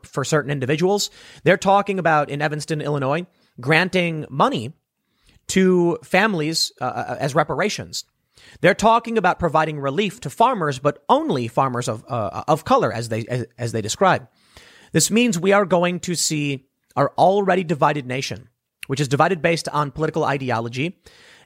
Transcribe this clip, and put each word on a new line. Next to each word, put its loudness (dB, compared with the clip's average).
for -6
certain 0
individuals. 0
They're 4
talking 2
about, 2
in -6
Evanston, -4
Illinois, -2
granting 0
money -2
to 2
families, 0
uh, -6
uh, -6
as -4
reparations. -2
They're 4
talking 2
about 0
providing 0
relief -2
to -8
farmers, 2
but -2
only 2
farmers -2
of, -6
uh, -4
of 0
color, 2
as -6
they, -4
as, -4
as -6
they -2
describe. 0
This 2
means 2
we 2
are 4
going 0
to -6
see -4
our 0
already 4
divided 0
nation, -8
which -2
is 0
divided 2
based 0
on -2
political -2
ideology -4